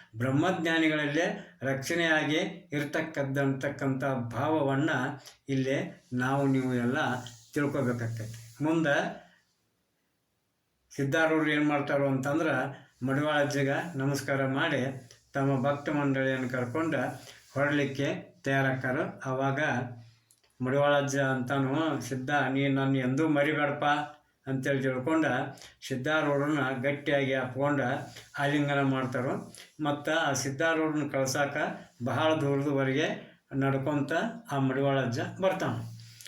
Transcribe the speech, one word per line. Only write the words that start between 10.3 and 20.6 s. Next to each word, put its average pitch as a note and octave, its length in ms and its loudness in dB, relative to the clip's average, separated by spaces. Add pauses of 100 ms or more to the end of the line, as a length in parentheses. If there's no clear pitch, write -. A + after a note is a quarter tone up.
ಸಿದ್ಧಾರೂಢರು D#3 540 2
ಏನ್ D3+ 180 2
ಮಾಡ್ತಾರೋ C#3 400 2
ಅಂತಂದ್ರ, C#3+ 420 0 (520)
ಮಡಿವಾಳ D3 380 2
ಅಜ್ಜಿಗ C#3 300 0 (240)
ನಮಸ್ಕಾರ C3+ 520 0
ಮಾಡಿ C#3 640 -2 (220)
ತಮ್ಮ C#3 300 2
ಭಕ್ತ C#3+ 260 -2
ಮಂಡಳಿಯನ್ನು C3+ 600 0
ಕರ್ಕೊಂಡು C3 500 -2 (560)
ಹೊರಡ್ಲಿಕ್ಕೆ C#3+ 800 0 (100)
ತಯಾರಾಕ್ಕಾರ. C3+ 520 0 (280)
ಆವಾಗ C3+ 360 0 (1000)